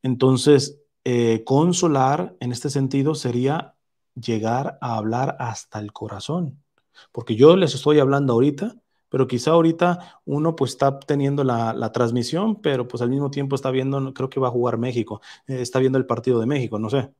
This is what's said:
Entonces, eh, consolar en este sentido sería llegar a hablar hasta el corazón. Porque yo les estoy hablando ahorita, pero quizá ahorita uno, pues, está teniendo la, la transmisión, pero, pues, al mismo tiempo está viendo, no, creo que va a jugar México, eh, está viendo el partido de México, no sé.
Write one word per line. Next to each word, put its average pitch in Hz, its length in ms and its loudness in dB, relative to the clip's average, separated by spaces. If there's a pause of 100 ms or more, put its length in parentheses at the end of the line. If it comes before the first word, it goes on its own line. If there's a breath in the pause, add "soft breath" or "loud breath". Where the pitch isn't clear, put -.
Entonces, 131 760 4 (240)
eh, 117 400 2
consolar 156 960 2
en 123 120 -6
este 120 180 -6
sentido 139 440 0
sería 131 600 -4 (400)
llegar 113 680 -4
a 120 160 -6
hablar 113 420 -2
hasta 113 400 -10
el 104 140 -12
corazón. 135 720 -8 (500 soft breath)
Porque 117 240 -4
yo 151 200 10
les 180 180 2
estoy 151 240 4
hablando 139 360 2
ahorita, 139 420 0 (320)
pero 131 180 0
quizá 127 260 0
ahorita 170 720 2
uno, 151 320 -2
pues, 127 160 -2
está 139 280 0
teniendo 143 440 0
la, 117 280 0
la 113 200 -6
transmisión, 123 680 -2
pero, 131 280 -2
pues, 123 140 -6
al 120 80 0
mismo 139 200 -2
tiempo 139 260 -4
está 131 140 -4
viendo, 135 300 -2
no, 135 140 -8
creo 131 160 -6
que 139 100 -6
va 127 80 0
a 113 40 -4
jugar 120 260 -2
México, 113 420 -4 (260 loud breath)
eh, 131 140 -6
está 123 180 -2
viendo 131 200 2
el 131 80 -2
partido 120 340 0
de 113 60 -2
México, 123 320 -4
no 110 120 -4
sé. 135 300 -2